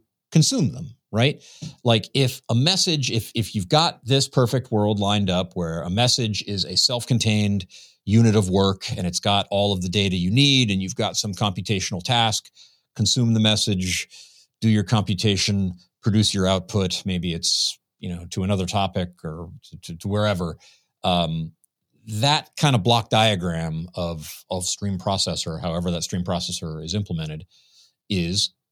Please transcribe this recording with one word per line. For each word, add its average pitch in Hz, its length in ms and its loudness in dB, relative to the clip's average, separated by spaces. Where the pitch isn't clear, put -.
consume 170 420 2
them, 127 220 -14
right? 127 320 2
Like, 113 280 2
if 135 380 0
a 113 40 2
message, 156 560 2
if, - 240 -4
if 113 200 -4
you've 92 160 -4
got 156 340 0
this 135 240 2
perfect 127 420 0
world 104 300 2
lined 101 300 2
up 90 240 -2
where 85 260 -4
a 78 80 -8
message 113 580 0
is 95 200 -4
a 90 100 -6
self-contained 107 880 0
unit 110 320 6
of 95 140 2
work 98 440 0
and 90 120 -4
it's 87 140 -4
got 101 300 0
all 101 220 2
of 92 80 -2
the 92 80 -2
data 98 280 0
you 90 140 0
need 131 400 4
and 95 120 0
you've 92 140 -6
got 104 200 -4
some 104 160 -4
computational 95 680 -4
task, 117 480 0
consume 117 380 2
the 110 80 4
message, 101 640 0
do 113 80 2
your 107 160 4
computation, 98 920 0
produce 107 320 2
your 95 120 0
output. 95 600 0
Maybe 90 260 -2
it's, - 460 -2
you 90 140 -8
know, 87 180 -10
to 95 100 -2
another 95 240 0
topic 95 580 -4
or 82 240 -10
to, 80 100 -18
to, 85 160 -12
to 90 120 -10
wherever. 98 500 -2
Um, 82 500 0
that 113 520 0
kind 139 180 4
of 95 60 2
block 117 260 2
diagram 87 840 0
of, 85 560 -8
of 90 160 -4
stream 101 320 -4
processor, 87 600 -4
however 87 320 -2
that 85 120 -4
stream 90 200 -4
processor 85 640 -6
is 80 80 -8
implemented, 80 540 -6
is 92 420 -2